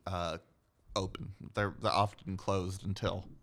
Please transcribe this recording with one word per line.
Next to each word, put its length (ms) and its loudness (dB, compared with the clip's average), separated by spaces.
uh, 300 0
open. 380 -2
They're, 280 2
they're 100 2
often 460 2
closed 480 0
until 400 0